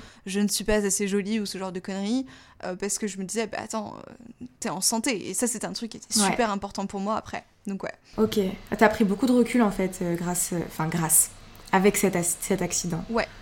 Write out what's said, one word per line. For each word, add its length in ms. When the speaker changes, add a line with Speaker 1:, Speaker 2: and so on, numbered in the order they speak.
Speaker 1:
Je 140
ne 80
suis 160
pas 220
assez 220
jolie » 340
ou 40
ce 140
genre 120
de 80
conneries, 460
euh, 120
parce 220
que 100
je 100
me 60
disais, « 280
Bah, 100
attends, 360
euh, 480
t'es 100
en 120
santé. » 480
Et 40
ça, 140
c'était 200
un 60
truc 180
qui 60
était 220
Speaker 2:
Ouais. 100
Speaker 1:
super 220
important 340
pour 140
moi 180
après. 260
Donc, 160
ouais. 100
Speaker 2:
Ok. 220
T'as 120
pris 140
beaucoup 220
de 80
recul, 280
en 100
fait, 300
euh, 140
grâce, 380
euh, 140
enfin, 200
grâce, 440
avec 260
cet 180
ac-, 260
cet 200
accident. 480
Speaker 1:
Ouais, 180